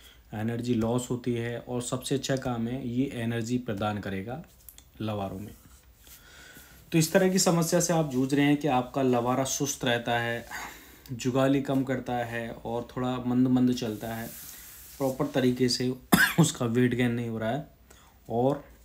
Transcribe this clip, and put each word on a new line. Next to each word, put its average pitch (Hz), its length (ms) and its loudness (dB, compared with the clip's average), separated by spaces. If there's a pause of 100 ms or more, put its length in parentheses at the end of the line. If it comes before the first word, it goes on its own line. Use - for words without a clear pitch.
(340)
एनर्जी 117 400 -2
लॉस 117 360 0
होती 123 240 -2
है 117 260 -4
और 123 220 -6
सबसे 127 340 -4
अच्छा 135 200 -2
काम 123 320 -2
है, 127 220 -6
ये 123 240 0
एनर्जी 117 440 -2
प्रदान 107 420 -2
करेगा 101 440 -8 (580)
लवारों 98 380 -6
में। 104 140 -14 (1400)
तो 170 60 4
इस 160 140 4
तरह 185 180 6
की 185 100 2
समस्या 170 400 4
से 175 140 2
आप 160 180 2
जूझ 135 220 0
रहे 143 120 4
हैं 147 120 4
कि 151 100 -2
आपका 127 340 0
लवारा 127 420 2
सुस्त 131 420 -4
रहता 120 340 0
है, 117 260 -4 (640)
जुगाली 131 500 2
कम 135 220 0
करता 127 300 -4
है 117 380 -4
और 117 360 -8 (100)
थोड़ा 127 200 -2
मंद 123 300 2
मंद 127 260 6
चलता 110 340 -6
है, 113 200 -8 (680)
प्रॉपर 135 280 0
तरीके 127 440 2
से 127 240 0 (220)
<coughs> - 240 6
उसका 147 260 4
वेट 120 300 4
गेन 123 160 2
नहीं 117 180 -4
हो 113 80 -6
रहा 110 140 -2
है 147 160 -4 (640)
और 127 360 0 (180)